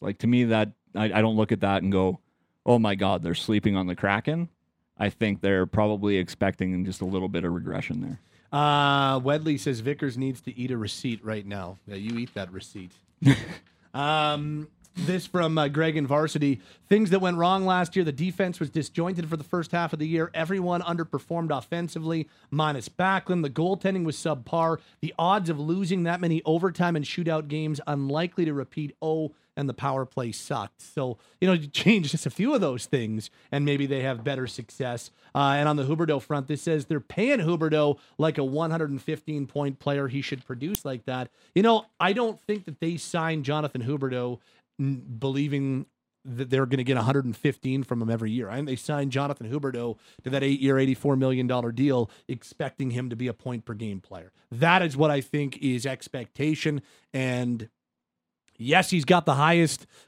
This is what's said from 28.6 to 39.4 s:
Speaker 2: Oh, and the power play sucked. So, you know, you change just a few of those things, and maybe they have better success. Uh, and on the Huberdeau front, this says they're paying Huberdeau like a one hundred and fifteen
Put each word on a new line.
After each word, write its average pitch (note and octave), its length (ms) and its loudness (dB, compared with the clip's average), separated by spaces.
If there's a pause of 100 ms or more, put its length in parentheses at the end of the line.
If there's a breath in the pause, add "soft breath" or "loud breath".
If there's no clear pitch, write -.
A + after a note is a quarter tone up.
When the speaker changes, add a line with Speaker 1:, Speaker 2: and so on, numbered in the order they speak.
Speaker 2:
Oh, D#3+ 320 -2 (220 soft breath)
and C#3+ 140 -4
the B2 40 -4
power C3+ 320 -2
play B2 260 -6
sucked. - 500 -8
So, B2+ 360 -6 (220 soft breath)
you F#3 80 2
know, F#3 60 6
you D#3 140 0
change F3 440 4
just - 140 -2
a C3+ 60 -4
few B3+ 240 0
of A3 60 2
those C3 260 -2
things, A2 420 -2 (220 soft breath)
and C#3+ 140 0
maybe C#3+ 200 0
they C3+ 160 -2
have B2+ 220 -4
better C3 240 -2
success. B2 640 -8 (240 soft breath)
Uh, C#3 220 4
and D3 120 4
on D3+ 60 2
the C#3 100 0
Huberdeau D3+ 360 0
front, C#3+ 260 -4
this D3 160 -4
says D#3 220 0
they're D3+ 140 -2
paying B3 400 0
Huberdeau D#3 580 2 (200 soft breath)
like D#3 220 2
a C#3 40 2
one D3+ 280 -2
hundred D#3+ 180 -2
and C3+ 120 -6
fifteen D3+ 440 -6